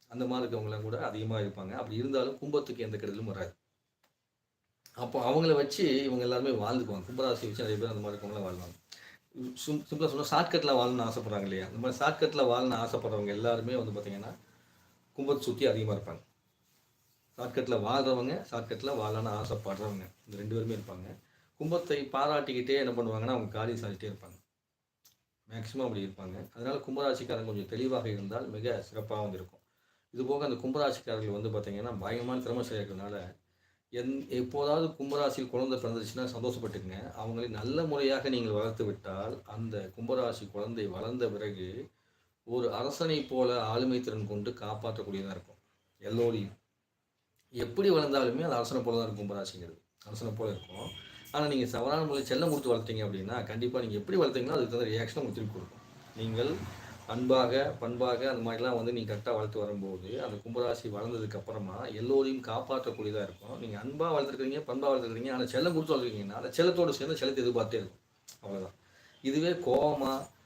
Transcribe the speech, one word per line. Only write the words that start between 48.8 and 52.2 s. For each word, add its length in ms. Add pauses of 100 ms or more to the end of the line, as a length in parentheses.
போல 140
தான் 100
இருக்கும் 140
கும்பராசிங்கிறது. 600 (240)
அரசனை 280
போல 180
இருக்கும். 380 (420)
ஆனா 160
நீங்க 180
தவறான 380
முறையில் 280